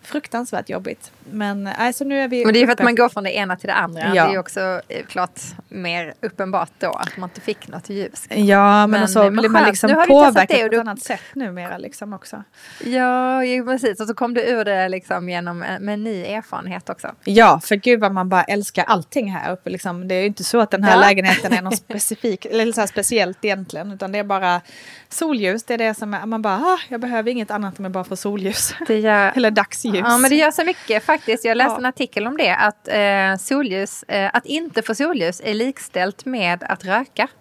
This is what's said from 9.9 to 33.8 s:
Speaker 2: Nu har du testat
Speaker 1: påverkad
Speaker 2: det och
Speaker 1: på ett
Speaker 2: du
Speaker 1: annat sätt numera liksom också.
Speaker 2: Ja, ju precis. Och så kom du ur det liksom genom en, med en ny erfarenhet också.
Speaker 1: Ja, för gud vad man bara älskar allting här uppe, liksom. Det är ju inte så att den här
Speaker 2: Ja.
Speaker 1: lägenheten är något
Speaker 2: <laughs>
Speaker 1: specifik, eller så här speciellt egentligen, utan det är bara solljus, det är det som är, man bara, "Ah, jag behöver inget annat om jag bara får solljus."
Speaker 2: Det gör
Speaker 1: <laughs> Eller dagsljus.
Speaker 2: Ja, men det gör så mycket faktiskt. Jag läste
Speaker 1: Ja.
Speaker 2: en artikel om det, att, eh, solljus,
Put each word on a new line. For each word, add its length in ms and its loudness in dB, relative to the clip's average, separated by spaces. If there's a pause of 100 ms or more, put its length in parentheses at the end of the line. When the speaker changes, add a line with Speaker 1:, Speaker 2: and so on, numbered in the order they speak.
Speaker 2:
Nu 60 6
har 100 2
du 0 -
testat 180 10 (100)
Speaker 1:
påverkad 140 4
Speaker 2:
det 60 2
och 60 6
Speaker 1:
på 60 0
ett 60 0
Speaker 2:
du 80 4
Speaker 1:
annat 220 -8
sätt 180 -6 (140)
numera 440 -8
liksom 340 -14
också. 300 -16 (420)
Speaker 2:
Ja, 600 0
ju 220 -2
precis. 340 -2
Och 60 -4
så 80 -4
kom 200 -2
du 80 2
ur 220 0
det 240 2
liksom 400 -4
genom 340 -6
en, 200 -8
med 120 -6
en 100 -8
ny 200 -6
erfarenhet 680 -10
också. 240 -12 (100)
Speaker 1:
Ja, 400 6
för 120 0
gud 240 2
vad 120 0
man 160 -2
bara 160 4
älskar 400 -4
allting 480 -2
här 200 -6
uppe, 180 -10
liksom. 380 -8
Det 60 -2
är 60 0
ju 60 0
inte 180 -4
så 160 2
att 100 2
den 140 0
här 100 8
Speaker 2:
Ja. 60 8
Speaker 1:
lägenheten 520 4
är 100 2
något 140 -2
Speaker 2:
<laughs> 120 -10
Speaker 1:
specifik, 580 -4
eller 260 0
så 80 -2
här 80 0
speciellt 560 -2
egentligen, 480 -6
utan 200 -10
det 60 -4
är 60 -4
bara 360 0 (480)
solljus, 560 -2
det 100 -4
är 40 -4
det 160 0
som 200 -8
är, 120 -8
man 160 -4
bara, 140 0
"Ah, 220 0 (100)
jag 120 -8
behöver 300 -4
inget 200 -6
annat 280 -6
om 60 -10
jag 80 -8
bara 120 -6
får 120 -10
solljus." 580 -4 (120)
Speaker 2:
Det 120 2
gör 340 4
Speaker 1:
<laughs> 40 -2
Eller 140 4
dagsljus. 420 -2
Speaker 2:
Ja, 260 2
men 120 4
det 60 4
gör 140 4
så 140 -2
mycket 400 -2
faktiskt. 400 0
Jag 120 2
läste 160 2
Speaker 1:
Ja. 60 -6
Speaker 2:
en 80 -4
artikel 400 -4
om 100 -6
det, 200 2
att, 320 0
eh, 520 2
solljus, 640 -4